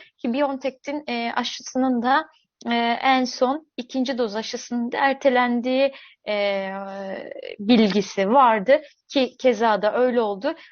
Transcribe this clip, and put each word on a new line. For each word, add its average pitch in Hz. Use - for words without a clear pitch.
Ki 233
BioNTech'in, 277
e, 233
aşısının 247
da, 277
e, 240
en 262
son 262
ikinci 254
doz 214
aşısının 240
da -
ertelendiği, 254
e, 202
bilgisi 202
vardı. 247
Ki -
keza 220
da 214
öyle 247
oldu. 214